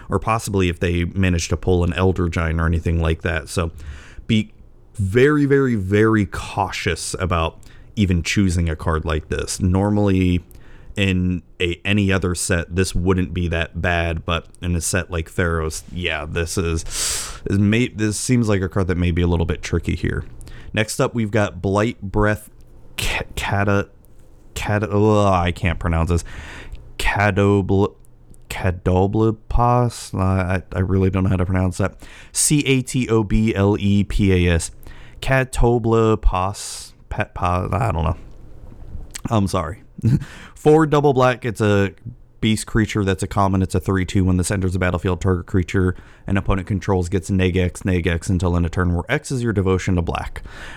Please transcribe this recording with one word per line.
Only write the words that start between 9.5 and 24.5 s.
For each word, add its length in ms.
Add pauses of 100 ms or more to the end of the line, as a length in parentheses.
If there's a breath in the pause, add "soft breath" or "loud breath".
Normally, 840 (500 loud breath)
in 480 (180)
a, 240
any 280
other 240
set, 400
this 180
wouldn't 400
be 140
that 340
bad, 420
but 220 (160)
in 140
a 40
set 300
like 180
Theros, 540 (100)
yeah, 320
this 320
is, 280 (600 loud breath)
is 120
may-, 300
this 280
seems 320
like 140
a 60
card 180
that 100
may 140
be 120
a 40
little 200
bit 160
tricky 340
here. 280 (480 loud breath)
Next 280
up, 120
we've 200
got 280
Blight 400
Breath 500 (460)
Ca-, 380
Cata-, 560 (640)